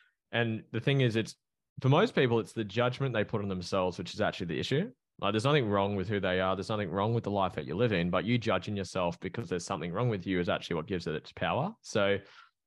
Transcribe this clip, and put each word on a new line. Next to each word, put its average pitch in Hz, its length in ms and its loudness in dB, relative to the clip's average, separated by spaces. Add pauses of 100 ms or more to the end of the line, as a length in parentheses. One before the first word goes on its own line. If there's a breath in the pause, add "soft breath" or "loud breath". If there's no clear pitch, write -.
(320)
and 113 400 0
the 113 80 -2
thing 139 200 2
is, 120 160 4
it's, 107 200 -2 (440)
for 131 80 2
most 165 260 4
people, 120 260 4
it's - 120 -6
the 113 120 -4
judgment 120 500 0
they 107 100 4
put 107 160 -4
on 101 80 -4
themselves, 92 500 -2
which 90 160 -8
is 101 60 -2
actually 90 260 -2
the 76 120 -2
issue. 156 320 0 (300)
Like, 101 120 0
there's 107 120 2
nothing 139 240 4
wrong 101 260 2
with 92 140 -2
who 104 100 0
they 92 220 2
are. 95 160 2
There's 95 120 -6
nothing 104 220 -2
wrong 101 240 2
with 113 80 0
the 101 80 -4
life 98 240 0
that 76 100 -6
you 69 120 -6
live 113 160 2
in, 87 180 2
but 87 140 2
you 120 140 2
judging 104 380 -2
yourself 90 440 -2
because 92 280 -8
there's 87 160 -2
something 85 280 -4
wrong 120 160 0
with 98 180 -2
you 92 140 0
is 87 80 0
actually 90 280 -2
what 80 100 -4
gives 87 200 -4
it 80 80 -2
its - 180 -8
power. 113 400 -2 (100)
So 101 360 2 (480 loud breath)